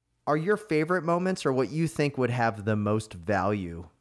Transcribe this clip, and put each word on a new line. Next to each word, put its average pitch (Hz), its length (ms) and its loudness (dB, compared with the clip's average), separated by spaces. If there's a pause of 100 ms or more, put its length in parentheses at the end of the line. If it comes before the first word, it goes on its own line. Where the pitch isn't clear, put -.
(260)
are 147 100 2
your 185 200 0
favorite 160 480 0
moments 175 420 0
or 139 60 4
what 127 180 0
you 160 160 0
think 147 320 -2
would 123 120 2
have 113 340 0
the 110 120 2
most 107 380 0
value 90 720 -2 (140)